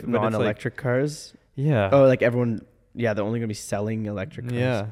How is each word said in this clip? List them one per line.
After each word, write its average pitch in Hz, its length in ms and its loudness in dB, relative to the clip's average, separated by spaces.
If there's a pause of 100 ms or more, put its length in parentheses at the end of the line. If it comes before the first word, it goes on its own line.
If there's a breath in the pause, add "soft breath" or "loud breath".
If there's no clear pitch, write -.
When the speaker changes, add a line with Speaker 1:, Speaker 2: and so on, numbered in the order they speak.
Speaker 1:
f-, - 0 -
Speaker 2:
But - 60 -10
it's, 120 60 -4
like, 110 100 2
Speaker 1:
non-electric 110 540 -2
cars? 135 580 -4 (200)
Speaker 2:
Yeah. 135 380 2
Speaker 1:
Oh, 139 140 8
like, 127 160 4
everyone, 120 400 0 (320)
yeah, 113 200 -2
they're 101 100 -2
only 113 140 -2
gonna 117 80 -4
be 107 80 -6
selling 107 520 -4
electric 104 420 -8
cars. 120 120 -4
Speaker 2:
Yeah. 120 320 0